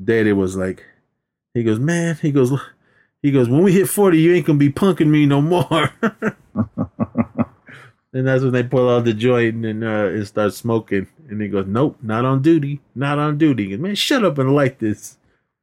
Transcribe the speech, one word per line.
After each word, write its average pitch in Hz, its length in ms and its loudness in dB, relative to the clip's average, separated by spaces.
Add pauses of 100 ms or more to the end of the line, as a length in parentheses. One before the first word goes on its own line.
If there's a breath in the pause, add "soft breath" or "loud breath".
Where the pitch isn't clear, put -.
Day 113 200 2
Day 107 80 2
was 92 240 0
like, 92 280 -6 (720)
he 120 80 -2
goes, 110 160 0
"Man," 170 420 -2
he 156 120 -2
goes, 135 200 2 (720)
he 143 80 0
goes, 131 180 2
"When 139 140 4
we 196 100 4
hit 185 160 2
forty, 190 320 2
you 170 140 4
ain't 170 120 0
gonna 151 120 2
be 143 120 4
punking 175 380 0
me 151 180 4
no 139 140 2
more." 160 500 0 (120)
<laughs> - 340 -4 (1800 loud breath)
And 131 140 -4
that's 131 160 2
when 127 100 0
they 123 100 2
pull 123 260 0
out 120 160 2
the 117 80 2
joint 113 540 0
and, 110 180 -6
uh, 107 220 -2
it 98 180 -4
starts 104 320 -2
smoking. 113 500 -2 (220)
And 104 140 -10
he 104 60 -4
goes, 98 180 -2
"Nope, 120 340 -2
not 113 240 -2
on 135 160 0
duty, 143 400 0 (140)
not 143 240 -4
on 151 180 -2
duty." 139 280 0
He 95 60 -6
goes, 98 100 -6
"Man, 196 140 -6
shut 247 300 -2
up 151 140 0
and 131 160 2
light 139 240 0
this." - 400 -6 (440)